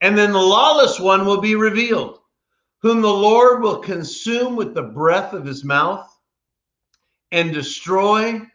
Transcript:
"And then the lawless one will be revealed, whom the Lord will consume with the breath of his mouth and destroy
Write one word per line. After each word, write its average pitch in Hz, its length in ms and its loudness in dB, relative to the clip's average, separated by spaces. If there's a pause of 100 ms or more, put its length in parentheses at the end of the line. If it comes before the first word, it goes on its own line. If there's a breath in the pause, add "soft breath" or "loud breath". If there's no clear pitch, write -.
"And 202 160 2
then 208 140 4
the 196 80 0
lawless 240 640 4
one 190 260 2
will 202 140 0
be 214 140 0
revealed, 214 640 -2 (600)
whom 226 240 2
the 214 100 2
Lord 233 500 4
will 208 140 -2
consume 233 800 -6
with 214 180 -6
the 120 80 -4
breath 160 520 -2
of 156 100 -12
his 139 200 -10
mouth 151 460 -2 (1200)
and 170 220 -2
destroy 196 880 -2 (140)